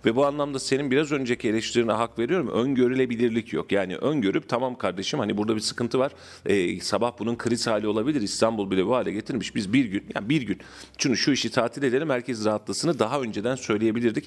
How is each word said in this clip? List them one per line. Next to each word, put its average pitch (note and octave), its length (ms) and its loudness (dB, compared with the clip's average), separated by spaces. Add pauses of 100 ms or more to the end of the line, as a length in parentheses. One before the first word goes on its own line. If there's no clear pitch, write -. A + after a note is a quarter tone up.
ve A2+ 100 4
bu C#3+ 100 4
anlamda C#3+ 340 -2
senin C3+ 320 0
biraz C#3+ 200 2
önceki B2 380 -2
eleştirine A2+ 420 0
hak A2+ 280 0
veriyorum. C3+ 280 0
Öngörülebilirlik A#2+ 1040 2
yok. D2 180 -2
Yani F#2 260 0
öngörüp C3+ 520 0
tamam B2+ 280 0
kardeşim G2 420 -4
hani G#2 180 0
burada G#2+ 180 0
bir G#2+ 60 -2
sıkıntı A#2+ 380 -2
var. C3+ 120 2 (340)
E, F#2+ 340 0
sabah G#2+ 400 0
bunun A#2 180 -2
kriz A#2 300 0
hali G#2+ 200 0
olabilir. A2+ 340 0
İstanbul G#2 500 0
bile F#2 140 2
bu A#2 100 2
hale G2 160 0
getirmiş. G#2+ 440 -6
Biz G#2 180 -2
bir C3+ 120 4
gün, F#2+ 180 -4 (120)
yani G#2 140 -4
bir D3+ 120 2
gün G2+ 160 -4 (400)
şunu, C3 180 2
şu C#3+ 160 2
işi A#2+ 200 0
tatil B2 320 0
edelim, C#3 260 0
herkes A#2+ 360 -2
rahatlasını G#2+ 540 0
daha B2 220 0
önceden A2+ 340 -2
söyleyebilirdik. A2+ 720 0